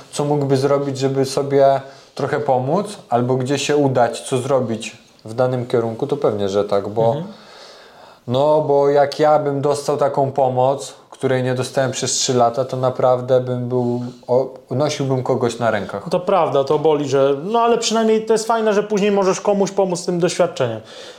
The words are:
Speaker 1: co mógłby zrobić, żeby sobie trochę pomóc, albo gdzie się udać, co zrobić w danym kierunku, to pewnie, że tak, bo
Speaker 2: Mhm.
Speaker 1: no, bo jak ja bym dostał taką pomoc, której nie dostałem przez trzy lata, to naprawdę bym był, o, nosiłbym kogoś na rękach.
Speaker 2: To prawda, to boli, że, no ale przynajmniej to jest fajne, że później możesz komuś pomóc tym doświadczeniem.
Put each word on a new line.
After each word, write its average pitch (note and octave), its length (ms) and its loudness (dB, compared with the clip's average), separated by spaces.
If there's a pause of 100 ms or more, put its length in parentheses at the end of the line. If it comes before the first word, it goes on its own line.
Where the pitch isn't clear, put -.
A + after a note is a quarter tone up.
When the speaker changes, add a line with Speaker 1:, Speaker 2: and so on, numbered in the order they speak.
(120)
Speaker 1:
co D3+ 120 -4
mógłby C#3+ 320 0
zrobić, C#3 420 0
żeby C3+ 260 0
sobie C#3 560 2 (340)
trochę C#3+ 260 -4
pomóc, C#3 460 0 (220)
albo B2+ 280 2
gdzie C3 220 -2
się D3 180 0
udać, B2+ 440 2
co - 180 -2
zrobić A#2+ 580 -2 (280)
w A2 100 -12
danym B2+ 320 0
kierunku, A#2 400 -2
to C#3 100 -2
pewnie, G#2+ 320 0
że G2 160 0
tak, G2+ 240 -2
bo A2+ 180 0
Speaker 2:
Mhm. D3 180 0 (1040)
Speaker 1:
no, D3 320 2
bo C#3+ 280 2
jak C#3+ 320 2
ja D3+ 180 4
bym C#3 220 -2
dostał C#3+ 360 0
taką C#3 360 0
pomoc, C3 600 0 (160)
której C3 320 0
nie B2+ 120 0
dostałem B2+ 360 -2
przez A#2+ 220 -4
trzy - 220 -2
lata, A#2+ 300 2
to C3 120 -6
naprawdę B2+ 640 2
bym B2 280 -4
był, B2 340 0 (240)
o, C3 220 2 (220)
nosiłbym C3 520 -2
kogoś A#2 360 -2
na A#2 120 0
rękach. G2+ 400 -4
Speaker 2:
To F3 100 0
prawda, D3+ 440 2
to D3+ 140 0
boli, D3 300 0
że, C#3 360 2
no A3+ 160 0
ale A#3 180 2
przynajmniej A3 480 0
to A3+ 60 0
jest G#3+ 140 0
fajne, A3 280 0
że G3+ 80 2
później G#3 280 0
możesz F#3+ 300 2
komuś G3 300 0
pomóc F#3 360 -2
tym F3+ 140 -2
doświadczeniem. E3 600 0 (380)